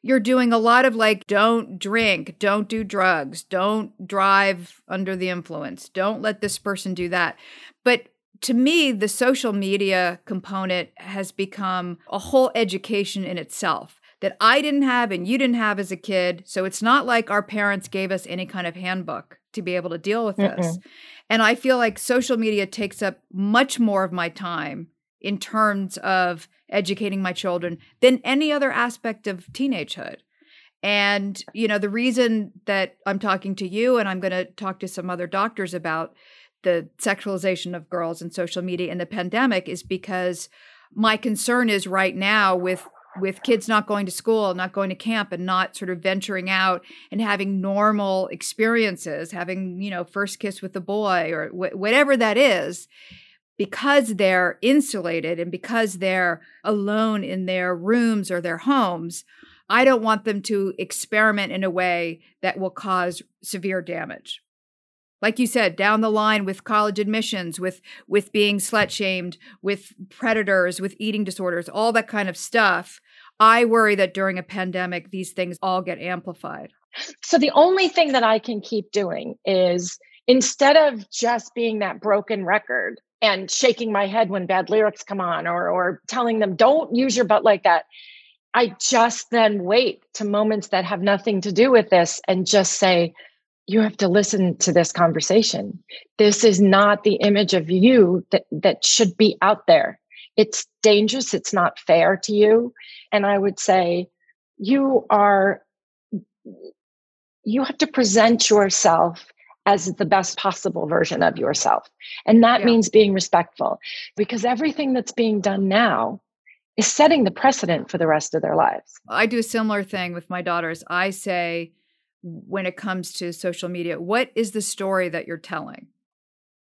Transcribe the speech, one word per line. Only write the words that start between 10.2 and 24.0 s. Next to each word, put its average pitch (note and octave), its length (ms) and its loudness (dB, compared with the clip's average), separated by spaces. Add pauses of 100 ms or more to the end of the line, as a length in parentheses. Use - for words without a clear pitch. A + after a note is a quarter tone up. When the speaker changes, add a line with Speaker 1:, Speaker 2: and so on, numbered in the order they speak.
Speaker 1:
component F#3 720 -6
has G3 340 -10
become F#3 680 -6 (140)
a G3 80 -6
whole C4 340 2
education G3 720 -2
in F3+ 160 -8
itself - 600 -6 (200)
that G3 200 -4
I B3 220 4
didn't C#4+ 220 0
have B3 280 0
and F3 160 -6
you B3 100 0
didn't B3 200 0
have G#3 220 -2
as F#3+ 120 -8
a F#3 60 -6
kid. F3+ 480 -4
So F#3+ 200 -6
it's F#3+ 160 -8
not A#3+ 240 2
like A#3 240 0
our G#3 140 0
parents G3+ 440 -4
gave F#3+ 240 -6
us F#3 160 -6
any F3+ 200 -8
kind F3+ 180 -10
of E3+ 100 -8
handbook F3+ 640 -10 (140)
to G#3+ 80 -8
be F3+ 140 -6
able F3 160 -6
to E3+ 80 -8
deal G#3+ 260 -4
with G3 120 -6
this. F3+ 400 -2
Speaker 2:
Mm-mm. F#3+ 60 -18 (460)
Speaker 1:
And A3+ 140 2
I A3 120 4
feel B3+ 220 0
like A3+ 220 -2
social B3 380 0
media G#3+ 280 0
takes G3+ 380 -8
up F#3+ 160 -6 (120)
much G#3+ 480 0
more G3+ 240 2